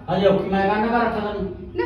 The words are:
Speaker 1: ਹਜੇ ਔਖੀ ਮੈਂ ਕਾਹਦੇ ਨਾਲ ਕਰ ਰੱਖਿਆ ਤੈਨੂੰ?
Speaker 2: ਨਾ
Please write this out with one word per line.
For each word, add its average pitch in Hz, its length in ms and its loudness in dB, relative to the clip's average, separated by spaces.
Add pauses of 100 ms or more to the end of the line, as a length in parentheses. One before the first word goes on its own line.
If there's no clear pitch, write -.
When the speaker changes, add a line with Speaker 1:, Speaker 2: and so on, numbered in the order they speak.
(120)
Speaker 1:
ਹਜੇ 196 140 4
ਔਖੀ 185 220 4
ਮੈਂ 196 200 2
ਕਾਹਦੇ 214 120 2
ਨਾਲ 233 200 2
ਕਰ 233 60 2
ਰੱਖਿਆ 208 260 -4
ਤੈਨੂੰ? 190 220 -6 (200)
Speaker 2:
ਨਾ 440 120 -2